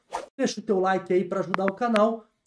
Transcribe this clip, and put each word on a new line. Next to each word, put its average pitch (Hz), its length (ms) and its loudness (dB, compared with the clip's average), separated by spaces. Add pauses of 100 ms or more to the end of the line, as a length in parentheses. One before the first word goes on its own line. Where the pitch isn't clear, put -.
(340)
Deixa - 240 -2
o 196 40 -12
teu 196 160 0
like 185 340 0
aí 185 100 4
pra 185 180 -4
ajudar 185 240 -2
o 196 80 2
canal. 226 540 2 (200)